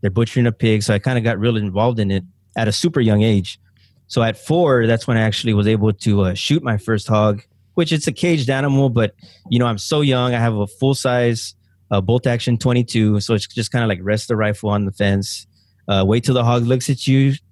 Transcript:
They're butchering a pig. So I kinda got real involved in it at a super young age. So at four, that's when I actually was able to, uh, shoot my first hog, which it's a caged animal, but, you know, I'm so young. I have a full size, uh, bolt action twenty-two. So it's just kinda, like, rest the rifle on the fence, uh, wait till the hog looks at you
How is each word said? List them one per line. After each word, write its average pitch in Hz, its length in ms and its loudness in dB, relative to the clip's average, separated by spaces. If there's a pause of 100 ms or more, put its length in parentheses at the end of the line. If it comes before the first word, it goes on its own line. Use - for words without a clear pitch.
They're 101 80 0
butchering 117 380 0
a 117 40 0
pig. 110 320 0
So 110 100 0
I 101 60 2
kinda 127 220 0
got 110 180 -2
real 113 160 0
involved 107 440 -2
in 101 120 0
it 95 120 -2 (340)
at 110 100 0
a 104 40 0
super 160 280 -2
young 107 220 4
age. 104 380 0 (480)
So 117 160 -2
at 113 140 -2
four, 143 500 2
that's 113 200 0
when 120 100 0
I 110 40 2
actually 110 320 -2
was 104 140 2
able 107 260 2
to, 101 300 0
uh, 92 100 0
shoot 143 300 -2
my 117 140 -2
first 107 300 -4
hog, 107 360 0 (320)
which 165 160 0
it's 156 160 -2
a 156 40 -4
caged 156 380 -2
animal, 139 400 2
but, 113 240 0 (360)
you 120 100 2
know, 123 60 2
I'm 113 120 -2
so 151 240 -2
young. 127 320 0
I 117 60 -2
have 117 160 0
a 101 120 -2
full 135 280 0
size, 120 600 0 (360)
uh, 101 100 2
bolt 117 260 0
action 120 300 0
twenty-two. 117 640 0
So 113 160 -2
it's 98 120 -4
just - 240 -6
kinda, 117 160 0
like, 95 140 -2
rest 104 260 -2
the 120 80 -2
rifle 107 360 -2
on 104 140 0
the 95 60 -4
fence, 98 540 -2 (420)
uh, 98 180 0
wait 117 180 2
till 131 120 0
the 120 80 2
hog 120 220 2
looks 127 240 0
at 131 180 -4
you 135 260 4 (180)